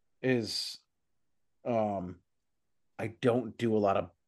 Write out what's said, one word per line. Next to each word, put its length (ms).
is, 560
um, 520
I 200
don't 380
do 180
a 40
lot 180
of 140